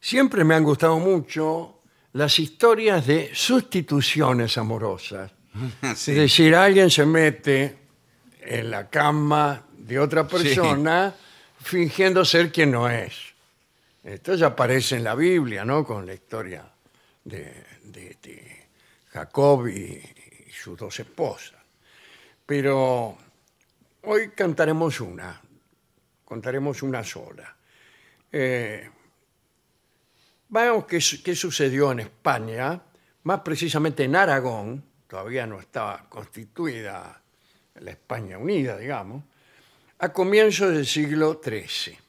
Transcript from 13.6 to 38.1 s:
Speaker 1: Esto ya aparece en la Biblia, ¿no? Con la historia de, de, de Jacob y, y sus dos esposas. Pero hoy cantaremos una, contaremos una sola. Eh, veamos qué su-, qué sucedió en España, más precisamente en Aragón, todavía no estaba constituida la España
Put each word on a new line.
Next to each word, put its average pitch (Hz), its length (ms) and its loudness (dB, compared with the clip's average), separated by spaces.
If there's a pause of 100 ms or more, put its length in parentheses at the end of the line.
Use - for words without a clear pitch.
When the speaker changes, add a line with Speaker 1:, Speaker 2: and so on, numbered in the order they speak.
Speaker 1:
Esto 101 340 -6
ya 165 100 2
aparece 127 500 0
en 117 80 -4
la 110 100 -2
Biblia, 135 520 0
¿no? 143 180 0
Con 104 220 -10
la 95 80 -14
historia 92 500 -14 (600)
de, - 400 -18 (200)
de, 95 380 -20
de - 440 -20 (460)
Jacob 135 560 2
y, - 20 -6 (800)
y - 20 -20
sus - 280 -18
dos 104 200 -14
esposas. - 640 -10 (840)
Pero 131 680 0 (880)
hoy 214 300 -2
cantaremos 160 680 0
una, 90 360 -14 (840)
contaremos 131 580 -6
una 127 220 -6
sola. - 500 -18 (800)
Eh, 120 560 -6 (1600)
veamos 226 360 2
qué 170 120 -2
su-, - 240 -2
qué 175 140 -4
sucedió 139 560 0
en 120 80 -6
España, 123 800 -4 (440)
más 190 160 -2
precisamente 151 640 -2
en 135 120 0
Aragón, 131 680 0 (240)
todavía 113 400 -10
no 104 140 -14
estaba 104 480 -10
constituida 107 1120 -12 (600)
la 95 100 -16
España 95 480 -14